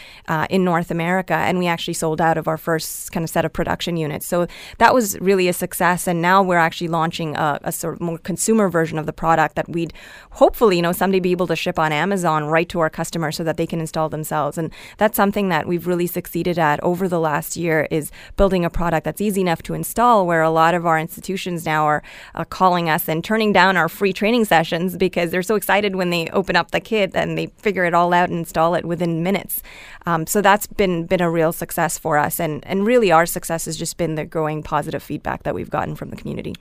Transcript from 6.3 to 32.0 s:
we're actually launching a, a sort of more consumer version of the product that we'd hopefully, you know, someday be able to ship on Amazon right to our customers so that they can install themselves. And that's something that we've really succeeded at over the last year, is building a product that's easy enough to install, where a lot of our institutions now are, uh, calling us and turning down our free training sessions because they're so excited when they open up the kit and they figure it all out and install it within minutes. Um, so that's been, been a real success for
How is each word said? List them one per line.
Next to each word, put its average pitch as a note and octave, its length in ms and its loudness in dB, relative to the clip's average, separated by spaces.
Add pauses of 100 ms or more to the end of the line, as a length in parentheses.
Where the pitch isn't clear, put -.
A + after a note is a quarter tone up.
we're F3+ 140 2
actually E3+ 320 2
launching D#3+ 480 -2
a, D3 260 0
a - 80 -6
sort D#3+ 240 -6
of - 60 -14
more E3 180 -6
consumer G#3 500 0
version E3 300 0
of D#3 80 -6
the D#3 60 -4
product D#3+ 420 0
that D#3 140 -4
we'd E3 240 -4 (400)
hopefully, A3 420 4
you F3 80 2
know, E3+ 80 2
someday F#3 300 2
be F3+ 100 0
able F3+ 160 0
to E3 80 0
ship F3 240 -2
on D#3 140 2
Amazon D#3+ 540 0
right E3 240 2
to F3 100 -2
our D#3 100 2
customers D#3+ 460 -4
so F3 80 -6
that D#3 120 -2
they E3 120 -2
can E3+ 120 -4
install D#3+ 280 -4
themselves. D3+ 500 -4
And D#3+ 140 -4 (260)
that's G#3+ 180 2
something G3+ 340 2
that D#3+ 180 0
we've E3+ 180 -2
really F3+ 220 0
succeeded E3+ 500 -4
at D3+ 240 2
over F3+ 240 0
the F3 140 0
last D#3 360 -2
year, D#3+ 360 0
is D#3 180 -2 (260)
building F#3+ 280 4
a E3 60 -2
product E3 340 0
that's D#3 160 -4
easy G3+ 220 0
enough E3+ 200 0
to E3 120 -8
install, G#3+ 520 2
where E3 160 4
a D#3+ 80 4
lot D#3+ 240 4
of E3+ 120 -2
our D#3+ 120 4
institutions E3+ 640 -6
now D#3 200 0
are, D3+ 180 2 (320)
uh, E3 100 -6
calling F3 460 2
us - 180 0
and D#3+ 140 -2
turning G#3+ 300 0
down F#3+ 240 6
our E3 120 2
free G3 240 -2
training A3 280 0
sessions F3 560 2
because F3+ 340 -2
they're F3+ 120 -2
so A3 120 -2
excited G3 420 0
when F#3 120 0
they E3+ 200 -2
open F#3 280 -2
up E3 140 0
the E3+ 100 -2
kit G3 320 -2
and E3 240 -2
they D#3+ 120 -4 (100)
figure F#3 260 -2
it E3+ 80 0
all F3 220 4
out F3 160 4
and E3+ 80 -4
install E3 360 0
it E3 120 -4
within E3 360 -2
minutes. F#3 400 -4 (440)
Um, E3 200 -2
so G#3+ 140 0
that's G3+ 260 4
been, F3+ 380 0
been F3+ 160 0
a F3 100 2
real E3 220 2
success - 460 -4
for D#3 180 0